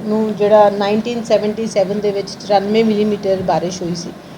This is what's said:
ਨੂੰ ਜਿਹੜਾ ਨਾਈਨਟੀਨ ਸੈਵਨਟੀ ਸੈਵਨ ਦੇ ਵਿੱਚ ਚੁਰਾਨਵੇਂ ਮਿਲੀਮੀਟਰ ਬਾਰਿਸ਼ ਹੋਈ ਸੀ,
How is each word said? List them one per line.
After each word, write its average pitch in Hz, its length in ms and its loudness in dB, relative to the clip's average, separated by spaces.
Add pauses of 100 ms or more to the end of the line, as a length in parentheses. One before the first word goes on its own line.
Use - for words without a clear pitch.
ਨੂੰ 214 320 -2
ਜਿਹੜਾ 208 340 6
ਨਾਈਨਟੀਨ 214 540 -2
ਸੈਵਨਟੀ 214 440 0
ਸੈਵਨ 202 320 0
ਦੇ 208 120 0
ਵਿੱਚ 196 180 -4
ਚੁਰਾਨਵੇਂ 208 560 0
ਮਿਲੀਮੀਟਰ 208 560 0
ਬਾਰਿਸ਼ 180 400 -2
ਹੋਈ 175 140 -4
ਸੀ, - 140 -10 (280)